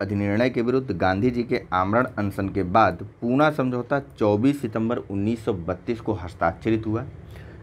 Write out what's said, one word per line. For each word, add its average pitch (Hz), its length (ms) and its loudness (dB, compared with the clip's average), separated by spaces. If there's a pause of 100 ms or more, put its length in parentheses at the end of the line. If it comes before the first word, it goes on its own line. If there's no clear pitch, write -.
अधिनिर्णय 101 480 0
के 120 120 -2
विरुद्ध 127 300 0
गांधी 95 380 2
जी 120 120 -2
के 120 200 -2 (100)
आमरण 98 340 2 (120)
अनशन 98 300 -2
के 95 140 -2
बाद 90 440 4 (140)
पूना 131 300 2
समझौता 127 500 0 (180)
चौबीस 113 420 4
सितंबर 113 360 -2
उन्नीस 107 480 -2
सौ 120 80 0
बत्तीस 92 480 -4
को 113 120 -2
हस्ताक्षरित 92 720 -2
हुआ। 113 180 -2 (580)